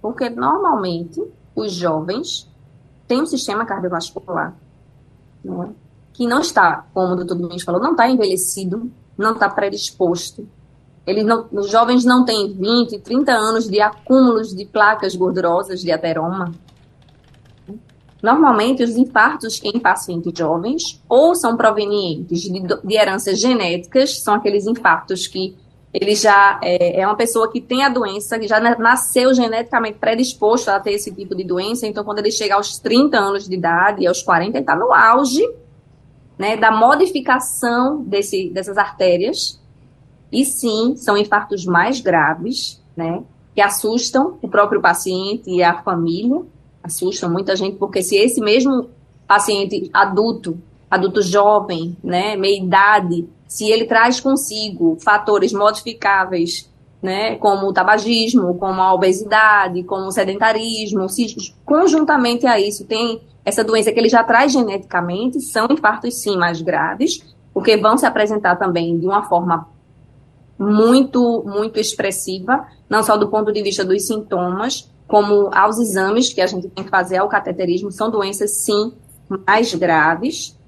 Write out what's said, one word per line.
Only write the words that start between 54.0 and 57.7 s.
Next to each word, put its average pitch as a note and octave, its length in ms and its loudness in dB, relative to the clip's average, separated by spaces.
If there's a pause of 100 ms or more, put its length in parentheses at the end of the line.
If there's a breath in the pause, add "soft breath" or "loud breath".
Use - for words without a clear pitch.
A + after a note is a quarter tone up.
consigo G#3+ 840 -2
fatores G#3 520 2
modificáveis, G3 1160 -2 (320)
né, G3+ 360 -4
como G3 300 0
o F#3+ 60 -4